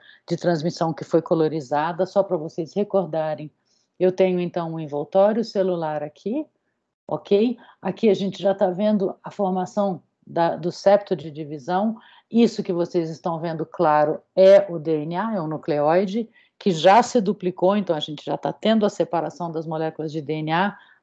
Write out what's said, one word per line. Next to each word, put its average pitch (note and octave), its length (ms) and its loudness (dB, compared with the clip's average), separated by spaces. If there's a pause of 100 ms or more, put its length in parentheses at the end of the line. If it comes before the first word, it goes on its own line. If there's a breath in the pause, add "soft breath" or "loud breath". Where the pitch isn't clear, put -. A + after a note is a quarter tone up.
(260 soft breath)
de E3+ 100 -4
transmissão E3 580 -2
que - 100 -10
foi E3 160 2
colorizada, D#3+ 840 -2
só G3 160 0
pra F#3 160 -2
vocês D#3+ 340 -8
recordarem. D#3 800 -4 (500)
Eu F#3 100 4
tenho, F#3 300 2
então, E3+ 320 -6
um E3 80 -8
envoltório F#3+ 640 0
celular E3+ 580 -2
aqui, G#3+ 440 -8 (640)
ok? G#3+ 460 0 (240 loud breath)
Aqui G3+ 300 0
a F#3+ 40 4
gente F3+ 280 -6
já G3 120 2
tá G3 140 0
vendo G3+ 460 0 (100)
a E3+ 60 -14
formação F#3 720 -4 (240)
da, E3 300 -2
do E3+ 140 -4
septo G3+ 460 2
de D3+ 140 -12
divisão. D#3 680 -4 (340 loud breath)
Isso A3+ 320 2
que - 80 -6
vocês E3+ 380 -2
estão E3 320 -6
vendo D#3+ 240 -4
claro D3+ 560 2 (160)
é F#3+ 340 8
o E3+ 80 -6
D D3+ 260 -2
N E3 120 -6
A, A3 180 -4
é F#3+ 60 -2
o D#3 60 -4
nucleóide, D#3+ 840 0 (300 soft breath)
que - 120 0
já F#3 320 6
se B3 160 0
duplicou, F#3 600 0
então F3 180 -2
a D3+ 40 -4
gente D3+ 220 -8
já D3 140 -4
tá D#3 160 -4
tendo G#3+ 320 2
a G3+ 60 2
separação E3 600 -4
das D#3 160 -8
moléculas D#3+ 460 -6
de D#3+ 80 -6
D D3 140 -6
N D#3 180 -4
A, F3+ 260 -2 (240 loud breath)